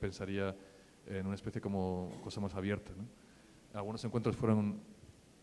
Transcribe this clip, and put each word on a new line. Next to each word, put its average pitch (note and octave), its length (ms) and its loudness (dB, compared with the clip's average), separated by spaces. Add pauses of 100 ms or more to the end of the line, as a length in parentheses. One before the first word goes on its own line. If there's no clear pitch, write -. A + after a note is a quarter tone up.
pensaría G2 560 -2 (480)
en F#2+ 220 -2
una G2 80 0
especie G#2 260 -4
como F#2 500 0 (120)
cosa G#2 180 -6
más F#2+ 140 -2
abierta, G2 420 0
¿no? G2+ 80 -8 (720)
Algunos G#2+ 260 -4
encuentros A2+ 320 2
fueron, G#2+ 440 6 (640)